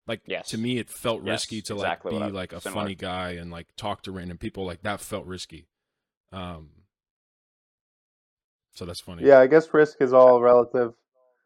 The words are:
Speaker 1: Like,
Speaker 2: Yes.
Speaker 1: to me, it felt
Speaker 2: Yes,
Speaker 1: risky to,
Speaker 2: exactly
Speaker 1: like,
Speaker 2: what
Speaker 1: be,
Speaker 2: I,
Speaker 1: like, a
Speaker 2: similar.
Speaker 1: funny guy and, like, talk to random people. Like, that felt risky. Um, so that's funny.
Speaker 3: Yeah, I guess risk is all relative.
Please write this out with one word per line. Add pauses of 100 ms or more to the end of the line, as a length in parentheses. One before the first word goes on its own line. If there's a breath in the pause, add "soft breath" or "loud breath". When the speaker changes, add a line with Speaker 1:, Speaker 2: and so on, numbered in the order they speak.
Speaker 1:
Like,
Speaker 2:
Yes.
Speaker 1:
to
me,
it
felt
Speaker 2:
Yes, (140)
Speaker 1:
risky
to,
Speaker 2:
exactly
Speaker 1:
like,
Speaker 2:
what
Speaker 1:
be,
Speaker 2:
I,
Speaker 1:
like,
a
Speaker 2:
similar.
Speaker 1:
funny
guy
and,
like,
talk
to
random
people.
Like,
that
felt
risky. (640)
Um, (2000)
so
that's
funny.
Speaker 3:
Yeah,
I
guess
risk
is
all
relative. (520)